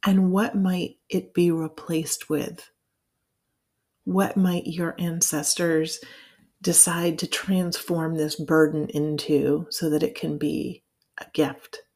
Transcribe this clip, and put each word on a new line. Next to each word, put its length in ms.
And 260
what 240
might 440
it 260
be 160
replaced 760
with? 420
What 320
might 300
your 320
ancestors 1000
decide 600
to 60
transform 880
this 200
burden 520
into 840
so 200
that 120
it 120
can 240
be 440
a 140
gift? 500